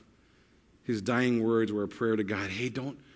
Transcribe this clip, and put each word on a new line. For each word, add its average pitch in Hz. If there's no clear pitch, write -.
his 113
dying 123
words 113
were 104
a 101
prayer 113
to 107
God. 98
"Hey, 113
don't, 131